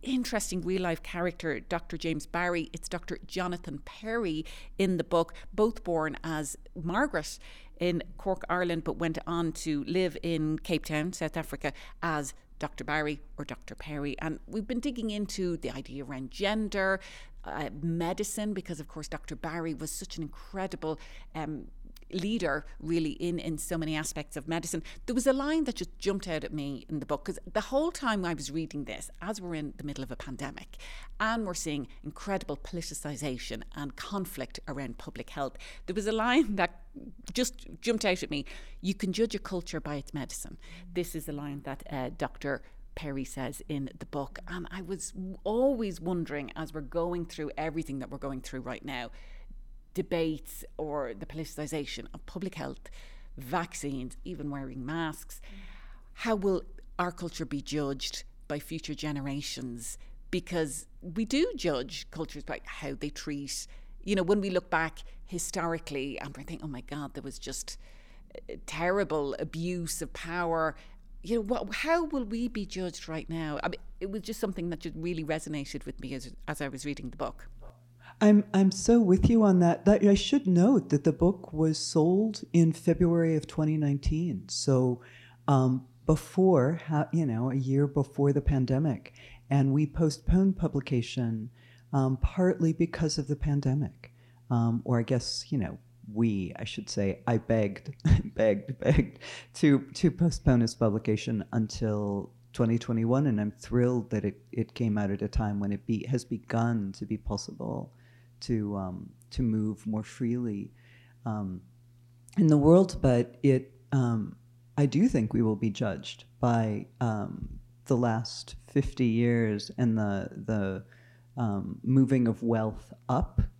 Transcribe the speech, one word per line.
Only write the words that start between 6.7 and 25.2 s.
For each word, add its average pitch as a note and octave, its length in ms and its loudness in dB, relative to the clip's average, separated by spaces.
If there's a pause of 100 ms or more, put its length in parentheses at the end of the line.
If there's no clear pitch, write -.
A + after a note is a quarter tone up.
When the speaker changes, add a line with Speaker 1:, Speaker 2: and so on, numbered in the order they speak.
Speaker 1:
Margaret F3 640 -2 (420)
in F3 220 2 (160)
Cork, F#3+ 300 -2
Ireland, F3 360 0
but - 140 -4
went D#3+ 280 -2
on E3+ 260 0
to D3 320 -2
live F3+ 380 0
in D#3 380 0
Cape D#3+ 240 -2
Town, D#3 280 -2
South D#3+ 240 -4
Africa, D3+ 360 -4 (300)
as D3+ 300 -2 (280)
Doctor C#3+ 240 -6
Barry D3+ 360 -2 (160)
or D3 80 -6
Doctor - 300 -12
Perry. C#3+ 460 -6
And D#3 260 -4
we've G#3+ 200 -6
been A#3+ 120 -2
digging A#3+ 320 -4
into F#3+ 460 -2
the B2+ 140 -6
idea C3 340 -10
around C3 260 -8
gender, G3 680 0 (420)
uh, C#3+ 280 -6 (120)
medicine, F#3 680 -2
because, F#3 260 -6
of D#3+ 80 -10
course, - 220 -12
Doctor - 260 -8
Barry D#3+ 400 -4
was D3+ 160 -8
such - 280 -10
an E3 40 -6
incredible, D#3+ 760 -6 (340)
um, D3+ 300 -6 (480)
leader, F3+ 520 -2 (140)
really, D#3+ 340 -2
in, F3 280 -4
in D#3 180 -6
so - 180 -6
many D#3 200 -2
aspects D3+ 400 -6
of D3 100 -8
medicine. E3 380 -4 (220)
There B3 80 -4
was A#3+ 120 2